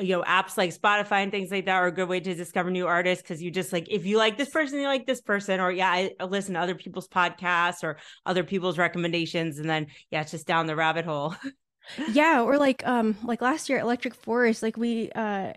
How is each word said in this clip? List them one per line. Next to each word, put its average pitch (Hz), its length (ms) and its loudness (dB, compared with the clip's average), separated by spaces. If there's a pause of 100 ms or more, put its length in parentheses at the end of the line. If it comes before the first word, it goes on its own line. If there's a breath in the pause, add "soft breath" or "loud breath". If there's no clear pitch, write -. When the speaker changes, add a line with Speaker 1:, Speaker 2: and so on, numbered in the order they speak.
Speaker 1:
you 185 160 2
know, 170 60 0
apps 185 340 2
like 185 140 2
Spotify 208 540 2
and 196 80 -4
things 196 180 -4
like 190 160 -2
that 190 80 2
are 180 140 4
a 175 40 0
good 180 160 -2
way 180 120 0
to 180 160 -4
discover 175 340 -4
new 180 160 0
artists, 180 400 2
'cause 160 160 -8
you 175 80 -6
just, 180 220 -4
like, 175 180 -2
if 190 160 -2
you 214 120 2
like 220 200 2
this 277 120 -2
person, 294 280 0
you 277 80 -2
like 269 180 0
this 247 160 -2
person. 202 380 -2
Or, 185 140 2
yeah, 185 180 2
I, 180 300 0
I - 60 -2
listen 196 280 -4
to 165 60 -2
other 175 160 -2
people's 175 320 -10
podcasts 175 760 0
or 156 140 -4 (280 loud breath)
other 180 200 0
people's 180 340 -2
recommendations. 170 800 -2
And 151 100 -4
then, 156 200 -2 (240 loud breath)
yeah, 156 80 -2
it's 156 100 -8
just 160 160 -10
down 165 220 2
the 156 80 -2
rabbit 160 280 2
hole. 156 360 -4
<laughs> - 40 -16 (680 loud breath)
Speaker 2:
Yeah, 285 300 6
or, 240 140 4
like, 277 300 2
um, 226 380 2
like, 233 180 -2
last 262 260 0
year, 262 120 2
Electric 247 340 -2
Forest, 226 480 2
like, 220 140 -2
we, 226 400 -2
uh, 208 400 -2